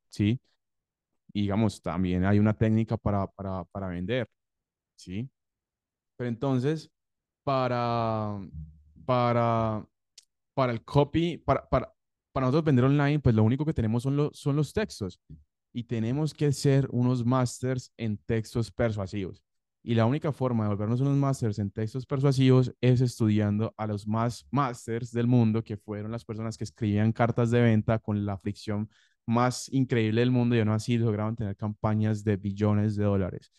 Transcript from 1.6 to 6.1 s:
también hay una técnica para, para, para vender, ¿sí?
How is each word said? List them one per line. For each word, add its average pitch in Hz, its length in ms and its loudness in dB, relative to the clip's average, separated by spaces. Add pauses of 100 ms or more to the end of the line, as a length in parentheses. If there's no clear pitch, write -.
también 90 420 -2
hay 101 140 4
una 107 160 4
técnica 110 440 0
para, 101 280 -2
para, 95 400 -10
para 98 220 -10
vender, 92 420 -4 (680)
¿sí? 98 320 -10 (880)